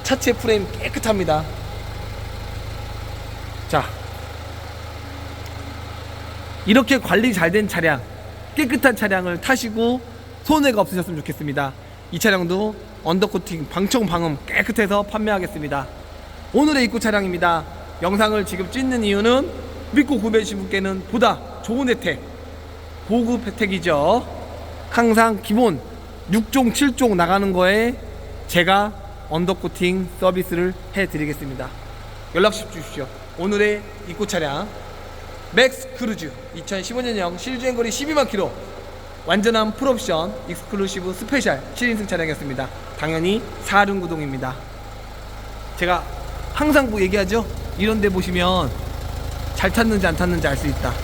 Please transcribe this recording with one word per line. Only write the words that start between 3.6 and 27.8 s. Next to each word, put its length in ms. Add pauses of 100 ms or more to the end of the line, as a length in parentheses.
자, 140 (2750)
이렇게 340
관리 340
잘 180
된 160
차량, 340 (540)
깨끗한 400
차량을 460
타시고 580 (440)
손해가 380
없으셨으면 380
좋겠습니다. 540 (380)
이 80
차량도 560 (280)
언더코팅, 680
방청, 360
방음 400
깨끗해서 580
판매하겠습니다. 840 (680)
오늘의 320
입고 140
차량입니다. 640 (400)
영상을 420
지금 260
찍는 320
이유는 640 (240)
믿고 280
구매해 240
주신 160
분께는 520
보다 280 (240)
좋은 260
혜택, 300 (880)
고급 400
혜택이죠. 800 (640)
항상 520
기본 380 (520)
육 200
종, 220
칠 220
종 200
나가는 380
거에 420 (520)